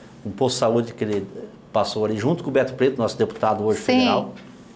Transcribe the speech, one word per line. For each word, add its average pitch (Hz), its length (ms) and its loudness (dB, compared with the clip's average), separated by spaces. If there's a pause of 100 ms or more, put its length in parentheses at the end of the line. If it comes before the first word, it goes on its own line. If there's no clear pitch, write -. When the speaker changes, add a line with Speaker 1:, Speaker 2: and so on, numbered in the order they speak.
(260)
Speaker 1:
um 104 40 -6
posto 123 260 0
de - 40 -2
saúde 117 340 2
que - 100 -4
ele 101 240 -2 (440)
passou 107 320 0
ali 107 120 0
junto 139 260 0
com - 80 -6
o - 20 -6
Beto 127 220 2
Preto, 127 240 2
nosso 113 180 0
deputado 110 480 0
hoje 214 140 2
Speaker 2:
Sim. - 60 -4 (140)
Speaker 1:
federal. 226 340 0 (420)